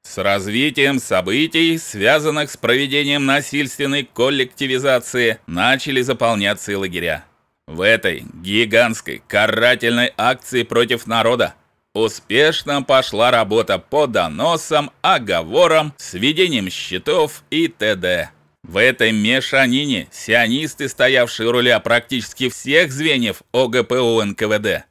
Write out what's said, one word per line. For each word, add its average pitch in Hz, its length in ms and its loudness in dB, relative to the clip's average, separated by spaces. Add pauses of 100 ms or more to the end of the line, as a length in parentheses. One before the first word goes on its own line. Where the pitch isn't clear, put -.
С - 160 -16
развитием 120 800 0
событий, 156 800 0
связанных 147 720 0
с - 60 -16
проведением 139 680 0
насильственной 139 760 -2
коллективизации, 127 1400 -2
начали 127 540 0
заполняться 110 720 -2
и 101 40 -2
лагеря. 87 500 -4 (420)
В 80 140 -8
этой 98 420 2 (100)
гигантской 110 960 -2
карательной 117 880 2
акции 123 460 -2
против 120 460 -2
народа 113 480 0 (400)
успешно 139 880 0
пошла 123 480 2
работа 107 480 2
по 147 260 0
доносам, 131 840 -2 (100)
оговорам, 147 960 2
сведениям 131 720 -2
счетов 147 800 -4
и 156 180 0
т.д. 90 640 -2 (320)
В 87 160 -6
этой 120 340 2
мешанине 127 1000 0
сионисты, 123 760 -2
стоявшие 123 640 2
у - 20 2
руля 120 280 4
практически 120 680 -2
всех 147 420 0
звеньев 135 500 -2 (100)
О 127 160 2
Г 117 160 0
П 123 160 0
У 117 220 2
Н 101 140 -4
К 107 120 -2
В 107 120 2
Д 95 320 -2